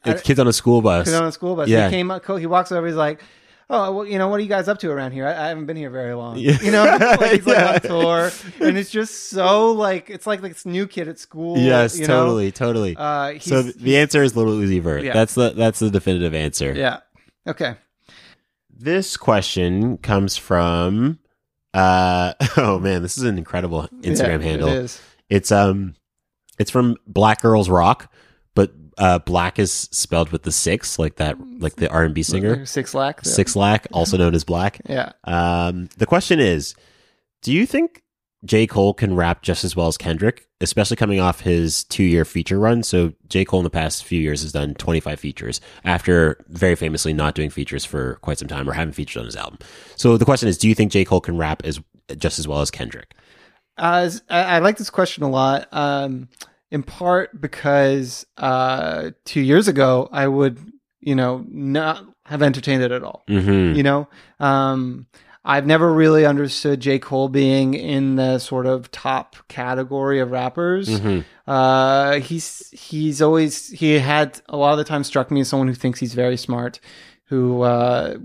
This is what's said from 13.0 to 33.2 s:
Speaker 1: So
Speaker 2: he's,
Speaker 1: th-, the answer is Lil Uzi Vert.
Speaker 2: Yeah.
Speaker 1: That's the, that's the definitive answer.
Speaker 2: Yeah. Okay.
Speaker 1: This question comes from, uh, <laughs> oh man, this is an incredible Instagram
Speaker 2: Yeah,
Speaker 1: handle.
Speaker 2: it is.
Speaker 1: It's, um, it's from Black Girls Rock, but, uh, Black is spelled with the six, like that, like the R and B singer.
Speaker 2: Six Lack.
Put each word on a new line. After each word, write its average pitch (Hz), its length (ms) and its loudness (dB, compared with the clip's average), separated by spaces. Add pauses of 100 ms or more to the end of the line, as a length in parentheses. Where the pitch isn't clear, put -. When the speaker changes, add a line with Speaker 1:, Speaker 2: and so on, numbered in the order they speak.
Speaker 1:
So 135 240 0
Speaker 2:
he's, 123 80 -8
Speaker 1:
th-, - 100 -20
the 135 140 2
answer 147 260 4
is 123 140 2
Lil 113 100 2
Uzi 101 340 0
Vert. 78 220 -2
Speaker 2:
Yeah. 131 100 -4
Speaker 1:
That's 110 220 2
the, 123 220 2
that's 113 240 0
the 110 100 0
definitive 90 440 0
answer. 76 380 -4
Speaker 2:
Yeah. 135 260 -4 (500)
Okay. 147 260 -6 (960)
Speaker 1:
This 165 460 -4
question 98 840 0
comes 98 380 0
from, 90 840 0 (560)
uh, 92 600 2 (100)
<laughs> - 120 -4
oh 104 220 2
man, 92 240 0
this 87 160 -8
is 131 60 -4
an 104 140 -2
incredible 82 500 -6 (140)
Instagram 87 400 0
Speaker 2:
Yeah, 82 60 -4
Speaker 1:
handle. 78 200 0
Speaker 2:
it 78 60 0 (100)
is. - 160 -14 (280)
Speaker 1:
It's, 98 220 0
um, 98 440 2 (640)
it's 104 120 -2
from 123 260 2 (100)
Black 107 340 2
Girls 107 300 4
Rock, 90 420 2 (420)
but, 101 160 4 (280)
uh, 90 220 4
Black 90 380 -2
is 101 140 0 (180)
spelled 82 380 -2
with 80 140 -6
the 80 100 -4
six, - 460 -2
like 147 180 -2
that, 151 200 -2 (220)
like 80 180 -6
the - 140 -2
R 82 140 2
and 80 100 0
B 80 80 -2
singer. 104 440 -2
Speaker 2:
Six - 280 -8
Lack. 135 300 -4